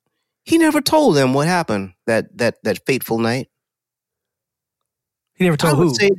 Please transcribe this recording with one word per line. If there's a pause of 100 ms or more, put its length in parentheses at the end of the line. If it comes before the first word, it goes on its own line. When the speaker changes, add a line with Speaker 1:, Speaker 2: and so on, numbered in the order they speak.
(460)
Speaker 1:
he
never
told
them
what
happened (120)
that,
that,
that
fateful
night. (1900)
Speaker 2:
He
never
told
Speaker 1:
I
would
Speaker 2:
who?
Speaker 1:
say